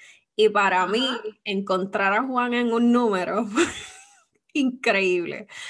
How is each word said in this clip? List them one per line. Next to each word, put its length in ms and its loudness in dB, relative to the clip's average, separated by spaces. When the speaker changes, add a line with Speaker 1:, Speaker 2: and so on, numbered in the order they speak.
Speaker 1:
Y 140 6
para 340 2
Speaker 2:
Ajá. 80 -2
Speaker 1:
mí, 180 0
encontrar 720 -2
a 100 2
Juan 300 -2
en 180 0
un 200 4
número, 540 0
<laughs> 1080 -6
increíble. 920 0